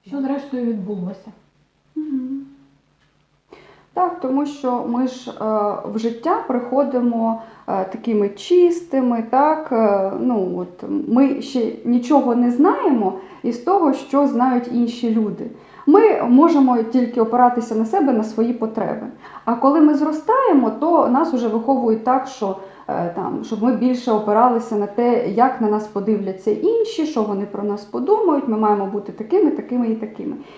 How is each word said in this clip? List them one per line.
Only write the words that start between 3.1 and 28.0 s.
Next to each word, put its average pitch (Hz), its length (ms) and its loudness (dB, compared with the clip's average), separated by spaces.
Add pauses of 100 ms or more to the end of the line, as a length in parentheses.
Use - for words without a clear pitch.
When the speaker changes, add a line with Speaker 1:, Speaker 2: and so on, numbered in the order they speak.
Speaker 2:
Так, 349 240 -2
тому 269 260 0
що 247 420 -4
ми 247 200 0
ж, - 240 -10
е, - 20 -12 (600)
в 220 60 -4
життя 254 480 -2
приходимо, 240 920 0 (260)
е, 190 180 -2
такими 208 440 -2
чистими, 269 1000 2
так, 302 420 2
е, 202 480 2
ну, 202 380 0
от, - 320 -10 (180)
ми 262 340 2
ще - 320 -4 (120)
нічого 247 500 2
не 240 160 2
знаємо 277 640 2 (300)
із 233 140 -4
того, 339 360 2
що 277 340 0
знають 240 440 0
інші 233 440 -2
люди. 190 300 -2 (420)
Ми 392 360 6
можемо 254 600 6
тільки 233 380 0
опиратися 240 540 2
на 220 100 0
себе, 277 280 2
на 220 100 0
свої 233 300 -2
потреби. 220 540 -4 (380)
А 233 100 0
коли 277 260 4
ми 302 140 6
зростаємо, 311 760 2 (100)
то 311 280 4
нас 262 260 2
уже 240 140 0
виховують 226 560 0
так, 254 240 0
що, 196 300 -6 (300)
е, 170 280 -4
там, - 280 -6
щоб 214 200 -6
ми 233 120 2
більше 247 360 0
опиралися 220 640 2
на 208 120 -2
те, 240 420 0
як 233 320 2
на 220 80 0
нас 214 180 -2
подивляться 196 640 -2
інші, 415 540 0
що 220 180 -2
вони 202 220 -4
про 202 180 -10
нас 208 220 -4
подумають, 294 640 0